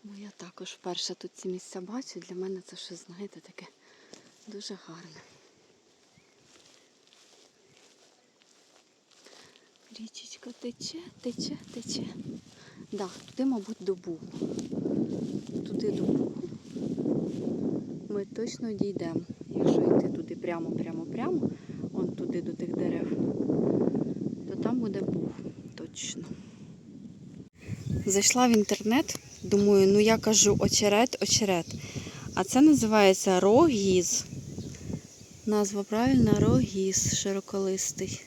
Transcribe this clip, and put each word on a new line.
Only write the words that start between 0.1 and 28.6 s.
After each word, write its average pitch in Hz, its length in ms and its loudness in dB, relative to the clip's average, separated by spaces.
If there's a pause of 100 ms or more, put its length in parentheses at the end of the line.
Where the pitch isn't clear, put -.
я 202 220 -14
також 185 340 -16
вперше - 440 -8
тут - 200 -14
ці - 140 -10
місця 185 320 -8
бачу. 208 400 -12
Для 180 160 -14
мене 190 240 -6
це 180 160 -20
щось, - 300 -16
знаєте, 180 340 -16
таке - 260 -20 (800)
дуже 208 400 -12
гарне. 165 340 -18 (4000)
Річечка - 520 -14 (100)
тече, - 380 -10 (220)
тече, - 360 -8 (180)
тече. - 300 -8 (880)
Да, 202 160 -6 (180)
туди, - 180 -6
мабуть, 226 360 -2
до 185 140 -2
Бугу. 170 340 -10 (1400)
Туди - 260 -2
до - 100 -2
Бугу. - 300 0 (1800)
Ми 202 160 -4
точно 226 480 -6
дійдемо. 180 480 -2 (280)
Якщо - 320 4
йти - 280 6
туди - 280 -4
прямо, 170 340 -4
прямо, 165 360 -6
прямо, 269 440 -2 (420)
он - 160 -2
туди - 340 -6
до - 100 -6
тих - 240 -6
дерев, - 320 -2 (1400)
то 190 80 -6
там 240 240 0
буде 196 200 -4
Буг, - 300 -2 (440)
точно. - 500 -12 (1800)
Зайшла 208 400 4
в 240 40 6
інтернет, 214 680 2 (240)